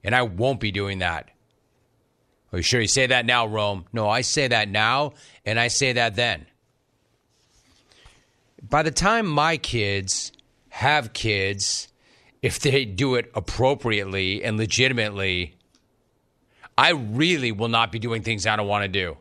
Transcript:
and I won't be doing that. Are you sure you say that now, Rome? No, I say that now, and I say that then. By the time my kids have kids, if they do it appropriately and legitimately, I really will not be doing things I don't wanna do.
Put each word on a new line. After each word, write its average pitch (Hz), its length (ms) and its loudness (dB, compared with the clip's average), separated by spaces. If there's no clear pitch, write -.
and 107 100 0
I 127 80 4
won't 113 380 0
be 104 100 -2
doing 98 300 -4
that. 85 280 -4
Are 90 60 -4
you - 40 -2
sure 123 180 2
you 107 60 2
say 131 220 4
that 123 180 4
now, 120 200 4
Rome? 104 460 -2
No, 110 160 0
I 110 120 2
say 135 260 0
that 110 220 2
now, 117 460 0
and 110 140 -2
I 117 100 2
say 127 260 0
that 117 200 0
then. 101 320 -2
By 151 220 2
the 160 80 0
time 220 340 2
my 156 300 2
kids 101 720 -2
have 135 440 0
kids, 98 760 -2
if - 180 -2
they 135 240 2
do 120 320 0
it 120 180 -2
appropriately 101 1080 0
and 110 120 0
legitimately, 104 1000 0
I 147 120 6
really 135 600 0
will 110 180 -4
not 117 220 0
be 117 80 -8
doing 113 240 -4
things 110 240 -2
I 110 80 2
don't 104 140 -2
wanna 101 200 0
do. 92 320 -4